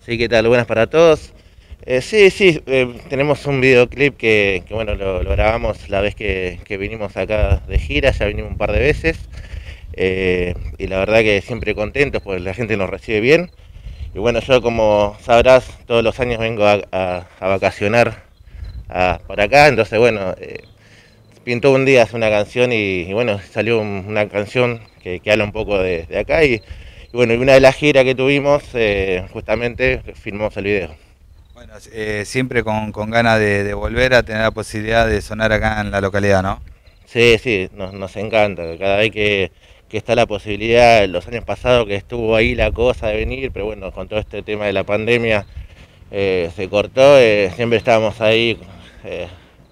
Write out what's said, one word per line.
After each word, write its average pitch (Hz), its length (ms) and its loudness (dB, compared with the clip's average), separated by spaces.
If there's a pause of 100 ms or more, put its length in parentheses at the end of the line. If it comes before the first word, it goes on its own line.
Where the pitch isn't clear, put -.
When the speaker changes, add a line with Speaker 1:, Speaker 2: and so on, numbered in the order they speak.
Speaker 1:
Sí, 117 120 -4
¿qué 117 120 -2
tal? 113 180 4
Buenas 120 180 4
para 110 220 0
todos. 160 460 2 (520)
Eh, 127 140 0
sí, 202 300 4
sí, 180 380 2
eh, 131 200 0 (220)
tenemos 143 380 -2
un 139 120 -2
videoclip 127 560 4
que, 101 500 2
que, - 80 -12
bueno, 107 220 -4
lo, 95 280 -4
lo 92 80 -6
grabamos 107 580 -2
la 98 100 -2
vez 101 160 -2
que, 92 480 -6
que 104 140 -10
vinimos 104 400 -8
acá 98 500 0
de 95 120 -2
gira, 139 320 0
ya 110 160 -2
vinimos 107 240 -8
un 95 60 -8
par 104 140 -2
de 104 80 0
veces, 147 400 0 (720)
eh, 92 600 -2 (240)
y 95 100 -8
la 92 120 -4
verdad 104 200 2
que 104 220 2
siempre 107 340 -8
contentos 107 460 -4
porque 95 180 -8
la 92 140 -8
gente 110 240 -4
nos 95 120 -4
recibe 101 300 -4
bien. 160 320 2 (640)
Y 87 40 -8
bueno, 117 200 0
yo 127 220 2
como 104 600 2
sabrás, 123 440 6 (200)
todos 117 160 0
los 110 200 -2
años 120 180 -4
vengo 113 260 -2
a, 104 140 4 (140)
a, 90 340 -4 (140)
a 92 80 -4
vacacionar 101 800 0 (640)
a, 90 360 0
por 98 120 -6
acá, 127 280 6
entonces 110 320 2
bueno, 104 420 2
eh, - 220 -16 (800)
pintó 120 280 2
un 131 140 2
día 131 160 6
hacer 107 140 0
una 110 160 0
canción 120 420 0
y, 98 280 -2
y 87 120 -8
bueno, 107 260 -2 (120)
salió 113 280 -2
un, 101 280 -6
una 107 220 -2
canción 113 520 -2 (220)
que, 90 160 -8
que - 120 -2
habla 107 120 2
un 104 80 -4
poco 104 260 -4
de, 92 300 -2
de 85 100 -6
acá 151 260 0
y, 131 120 2
y 104 60 -8 (520)
bueno, 120 220 2
y - 20 -4
una 131 160 4
de 131 60 8
las 131 160 6
giras 143 280 4
que 127 120 2
tuvimos, 143 480 2 (100)
eh, 98 580 0
justamente 120 720 -2 (140)
filmamos 104 420 -8
el 101 60 -8
video. 95 320 -4 (580)
Speaker 2:
Bueno, 120 200 -20 (200)
eh, 107 320 -6
siempre 127 380 -2
con, 110 280 -2
con 107 200 -6
ganas 117 260 4
de, 101 260 2
de 101 120 -4
volver 117 400 0
a 117 80 4
tener 110 180 -4
la 110 80 2
posibilidad 110 580 -2
de 107 140 0
sonar 110 300 -2
acá 107 300 0
en 104 100 -6
la 101 100 0
localidad, 98 400 2
¿no? 101 180 -4 (460)
Speaker 1:
Sí, 117 320 4
sí, 98 380 -4
nos, 98 180 -12
nos 95 220 -12
encanta, 104 480 -2 (160)
cada 98 180 0
vez 107 140 0
que, 101 400 -2 (360)
que 107 120 -8
está 117 160 -2
la 117 100 2
posibilidad, 107 840 2
los 87 200 -6
años 117 160 -10
pasados 120 420 0
que 101 80 -6
estuvo 110 420 -4
ahí 120 200 2
la 110 160 -2
cosa 117 380 -2
de 107 80 -4
venir, 123 360 -6
pero 95 120 -8
bueno, 101 260 -10
con 95 160 -12
todo 107 100 -6
este 107 240 -8
tema 104 240 -6
de 101 80 -2
la 98 100 -2
pandemia, 107 640 0 (640)
eh, 92 460 -2
se 95 140 -8
cortó, 131 500 4
eh, 104 360 4
siempre 117 220 0
estábamos 110 420 0
ahí, 113 380 2 (480)
eh, 87 220 -10 (440)